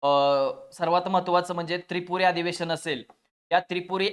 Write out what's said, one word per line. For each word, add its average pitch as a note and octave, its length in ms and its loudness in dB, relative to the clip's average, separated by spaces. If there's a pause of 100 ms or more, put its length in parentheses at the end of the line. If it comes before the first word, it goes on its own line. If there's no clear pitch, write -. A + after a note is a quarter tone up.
अ, C#3 60 2 (640)
सर्वात F3 360 0
महत्त्वाचं F3+ 460 0
म्हणजे E3+ 240 -4
त्रिपुरी F3+ 460 -4
अधिवेशन E3+ 480 0
असेल, C#3+ 320 -6 (480)
या F3 80 4
त्रिपुरी F3+ 520 -4